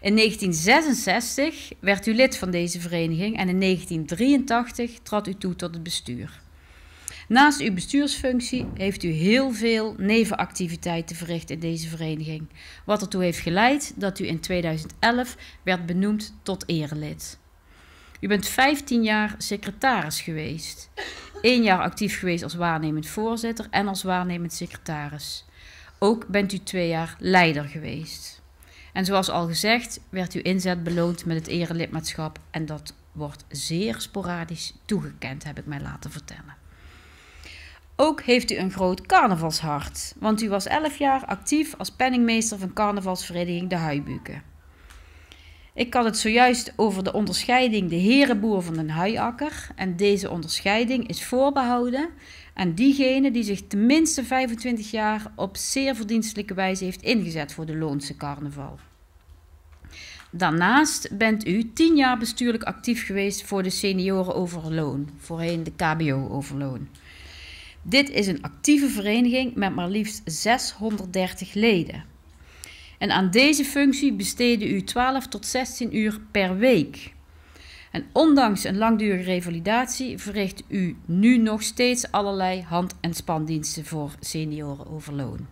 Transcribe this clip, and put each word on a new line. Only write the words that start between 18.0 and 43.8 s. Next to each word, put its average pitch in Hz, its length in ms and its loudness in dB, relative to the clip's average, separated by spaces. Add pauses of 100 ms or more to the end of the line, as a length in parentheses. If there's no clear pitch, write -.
U 202 80 -4
bent 202 200 2
vijftien 269 560 2
jaar 214 340 0
secretaris 202 840 -2
geweest, 156 680 -8 (520)
één 247 220 6
jaar 185 180 6
actief 196 380 -2
geweest 175 240 -2
als - 120 -8
waarnemend 156 520 -2
voorzitter 226 600 -4
en 202 180 0
als 190 160 -4
waarnemend 180 500 -2
secretaris. 151 920 -10 (540)
Ook 220 280 2
bent 196 260 0
u 190 60 -6
twee 175 280 -2
jaar 165 320 -2
leider 170 440 4
geweest. - 800 -10 (520)
En 190 120 -2
zoals 190 240 2
al 170 180 0
gezegd, 220 520 0 (100)
werd 180 240 -6
uw - 80 -4
inzet 180 420 0
beloond 170 420 0
met 165 120 0
het 160 100 -6
erelidmaatschap 160 920 -4 (120)
en 160 140 -6
dat 151 280 -12 (180)
wordt 147 380 -12
zeer 170 520 -4
sporadisch 175 720 -8 (120)
toegekend, 147 580 -6
heb 143 160 -12
ik 139 60 -14
mij 143 160 -8
laten 143 300 -12
vertellen. - 440 -18 (1400)
Ook 302 260 4
heeft 247 300 2
u - 60 -4
een 190 140 -2
groot 185 340 -2
carnavalshart, 160 1120 0
want 220 220 0
u 220 80 -2
was 196 160 0
elf 302 320 0
jaar 269 280 2
actief 294 520 -2
als - 140 -8
penningmeester 233 640 2
van 190 160 -6
carnavalsvereniging 185 960 -2
De 185 60 -2
Huibuken. 147 800 -6 (1200)